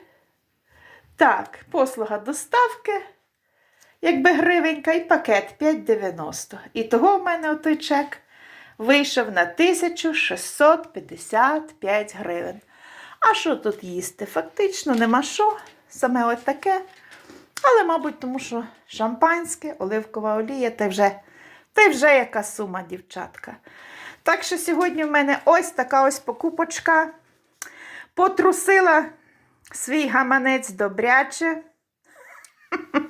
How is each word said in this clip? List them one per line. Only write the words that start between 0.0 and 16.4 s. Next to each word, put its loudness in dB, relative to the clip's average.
так, 2
послуга -2
доставки, -2
якби 4
гривенька, 2
і 0
пакет 0
п'ять 0
дев'яносто. -4
І -4
того 4
в -4
мене -2
отой 0
чек -4
вийшов 2
на 2
тисячу 0
шістсот 0
п'ятдесят -2
п'ять -2
гривень. -8
А 4
що -2
тут -6
їсти? -10
Фактично -2
нема 2
що, -2
саме -2
от -2